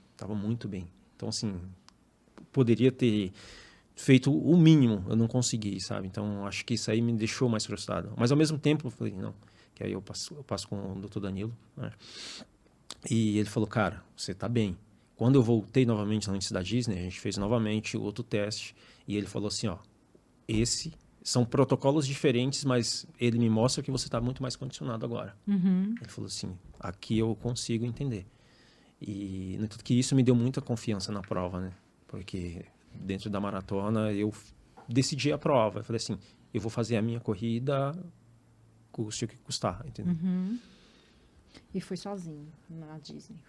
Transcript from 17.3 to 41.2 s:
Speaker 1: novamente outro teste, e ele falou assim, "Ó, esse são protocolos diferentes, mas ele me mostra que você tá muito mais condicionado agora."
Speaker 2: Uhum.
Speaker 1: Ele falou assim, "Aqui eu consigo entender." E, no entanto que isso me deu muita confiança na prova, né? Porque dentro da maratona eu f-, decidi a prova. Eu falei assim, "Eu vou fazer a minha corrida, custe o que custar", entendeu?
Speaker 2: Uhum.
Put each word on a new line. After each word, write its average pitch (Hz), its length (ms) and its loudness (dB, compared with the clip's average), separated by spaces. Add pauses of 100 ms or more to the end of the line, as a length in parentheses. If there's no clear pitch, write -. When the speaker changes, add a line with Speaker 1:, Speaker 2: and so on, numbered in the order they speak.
Speaker 1:
novamente 107 600 0
outro 104 260 -4
teste, 107 500 -4 (320)
e 101 120 -2
ele 98 100 -2
falou 104 220 -4
assim, 104 180 -4
"Ó, 90 100 -4 (680)
esse 113 460 0 (280)
são - 240 2
protocolos 135 600 2
diferentes, 135 560 2
mas 123 420 0 (140)
ele 117 180 4
me 117 120 6
mostra 117 340 4
que 135 80 -4
você 131 160 -2
tá 117 140 -2
muito 127 200 -2
mais 127 140 -6
condicionado 123 500 -8
agora." 107 300 -6 (100)
Speaker 2:
Uhum. 196 540 2
Speaker 1:
Ele - 100 -14
falou 104 180 -10
assim, 95 300 -8 (220)
"Aqui 98 380 -4
eu 110 180 2
consigo 120 500 -4
entender." 117 400 -4 (760)
E, 95 580 -8
no 107 60 -2
entanto - 180 -8
que 123 100 2
isso 123 220 4
me 131 80 8
deu 123 120 8
muita 127 260 0
confiança 110 500 -4
na 101 100 -4
prova, 92 380 -4
né? 92 120 -6 (360)
Porque 90 580 -10 (280)
dentro 98 360 -6
da 101 100 -2
maratona 101 720 -2
eu 104 180 0
f-, - 220 -12 (360)
decidi 135 440 0
a 147 60 0
prova. 110 420 2
Eu 110 40 -10
falei 113 140 -4
assim, 107 200 -4 (360)
"Eu 117 60 0
vou 113 120 -4
fazer 117 260 -2
a 104 40 2
minha 117 180 -2
corrida, 120 720 -2 (1000)
custe 107 340 -6
o - 20 -2
que - 100 -10
custar", - 480 -4
entendeu? 165 360 -4
Speaker 2:
Uhum. 185 360 -2 (1160)